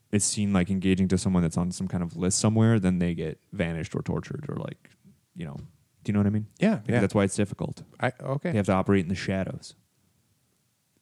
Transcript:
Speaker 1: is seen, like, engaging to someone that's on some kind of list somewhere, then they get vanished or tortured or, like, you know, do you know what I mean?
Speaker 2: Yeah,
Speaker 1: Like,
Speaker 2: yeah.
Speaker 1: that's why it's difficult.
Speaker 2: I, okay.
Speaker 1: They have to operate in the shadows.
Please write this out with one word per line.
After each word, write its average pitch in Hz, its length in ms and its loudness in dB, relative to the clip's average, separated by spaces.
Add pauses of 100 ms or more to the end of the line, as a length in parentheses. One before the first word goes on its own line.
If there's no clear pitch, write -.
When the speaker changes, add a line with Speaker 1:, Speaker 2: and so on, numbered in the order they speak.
(120)
Speaker 1:
is 107 140 0
seen, 101 260 0
like, 92 180 2
engaging 95 380 2
to 92 100 2
someone 90 260 2
that's 82 140 0
on 87 140 -2
some 95 160 -6
kind 90 160 -4
of 85 140 -8
list 92 220 0
somewhere, 110 380 4
then 92 220 2
they 87 160 0
get 80 240 -6 (140)
vanished 85 420 -4
or - 60 -2
tortured - 480 -6
or, - 80 -6
like, - 320 -12 (440)
you 85 120 -10
know, 71 100 -10 (480)
do - 60 -8
you 104 40 2
know 104 60 4
what 101 80 4
I 101 40 2
mean? 107 160 -2 (120)
Speaker 2:
Yeah, 208 140 4
Speaker 1:
Like, 143 160 -2
Speaker 2:
yeah. 120 100 4
Speaker 1:
that's 117 160 2
why 104 80 6
it's 98 120 0
difficult. - 480 -4 (180)
Speaker 2:
I, 123 100 0 (100)
okay. 139 300 -4
Speaker 1:
They 113 60 0
have 98 80 2
to 98 80 2
operate 95 300 2
in 80 60 -4
the 95 60 0
shadows. 92 600 -6 (1300)